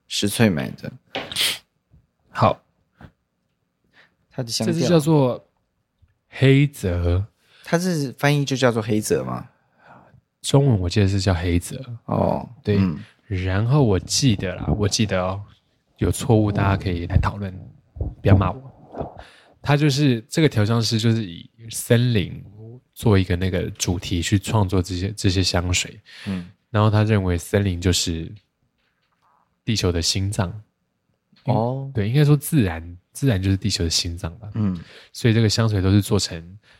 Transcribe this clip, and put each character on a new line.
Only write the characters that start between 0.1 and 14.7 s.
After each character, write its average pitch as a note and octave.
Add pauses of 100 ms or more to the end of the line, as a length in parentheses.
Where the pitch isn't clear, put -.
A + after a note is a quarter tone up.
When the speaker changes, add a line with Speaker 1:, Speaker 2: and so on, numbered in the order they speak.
Speaker 1:
萃 A2
买 C#2
的。 - (1400)
Speaker 2:
好。 - (1700)
Speaker 1:
它 -
的 A2+
香 D3+
调。 E3+
Speaker 2:
这 E3
支 E3
叫 E3+
做 C#3 (840)
黑 C3+
泽。 F2 (380)
Speaker 1:
它 E3+
是 D#3
翻 C#3+
译 C#3+
就 C3
叫 B2
做 A2+
黑 G#2+
泽 D2
吗？ B1+ (920)
Speaker 2:
中 C#3
文 A2
我 F2
记 A2
得 G2
是 G2
叫 F#2+
黑 F2
泽。 - (220)
Speaker 1:
哦， - (140)
Speaker 2:
对。 G#2
Speaker 1:
嗯。 F#2 (280)
Speaker 2:
然 F#2+
后 C#3
我 G2+
记 A#2
得 F#2
啦， - (100)